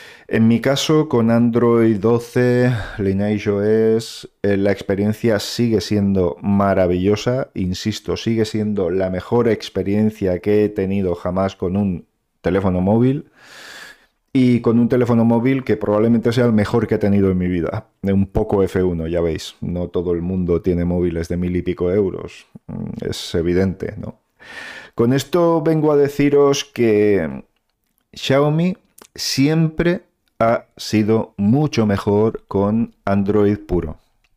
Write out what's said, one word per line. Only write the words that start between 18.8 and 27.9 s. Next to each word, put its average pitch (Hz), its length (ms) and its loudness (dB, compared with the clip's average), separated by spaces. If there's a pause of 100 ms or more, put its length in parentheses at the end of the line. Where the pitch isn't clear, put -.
uno, 82 240 -2
ya 85 140 -2
veis. 80 380 -4
No 87 280 -6
todo 87 260 -2
el 85 80 -2
mundo 87 400 -2
tiene 87 240 0
móviles 87 440 -2
de 87 60 -4
mil 90 200 -2
y 87 80 -2
pico 90 280 -2
euros. 90 540 -4 (220)
Mm, - 420 -10
es - 240 -10
evidente, 87 640 -2
¿no? - 220 -14 (720)
Con 117 200 2
esto 165 500 0
vengo 156 280 0
a 147 60 4
deciros 143 640 2
que 104 800 0 (720)